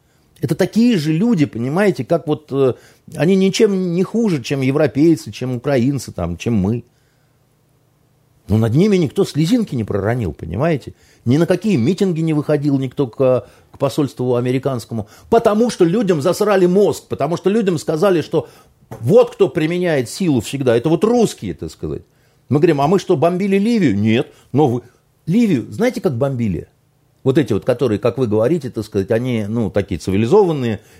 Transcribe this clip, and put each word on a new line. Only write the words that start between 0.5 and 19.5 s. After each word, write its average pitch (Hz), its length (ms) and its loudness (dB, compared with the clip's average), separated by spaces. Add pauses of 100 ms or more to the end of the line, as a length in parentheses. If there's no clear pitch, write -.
такие 214 420 2
же 151 140 -2
люди, 170 340 2
понимаете, 143 580 -2
как 165 220 -2
вот, 147 240 -4
э, 135 240 2 (400)
они 165 220 2
ничем 190 580 2
не 180 80 0
хуже, 190 400 -2
чем 135 200 -4
европейцы, 147 680 2
чем 127 260 -6
украинцы, 135 560 -2
там, 87 240 -4
чем 117 180 -2
мы. 107 300 0 (1600)
Но 104 120 2
над 110 160 0
ними 196 220 4
никто 175 280 0
слезинки 175 500 -2
не 117 100 -4
проронил, 104 500 -2
понимаете? 123 600 -4 (300)
Ни 127 140 2
на 165 80 2
какие 185 300 0
митинги 165 440 0
не 160 140 -2
выходил 147 440 0
никто 131 280 -4
к, 127 400 0 (240)
к - 80 -20
посольству 131 580 -2
американскому. 127 720 -4 (220)
Потому 226 400 2
что - 160 2
людям 170 340 0
засрали 190 460 2
мозг, 180 420 2
потому 151 300 -4
что - 100 -2
людям 190 300 0
сказали, 165 420 0
что - 280 -4 (520)
вот 226 300 4
кто - 180 2
применяет 160 640 -2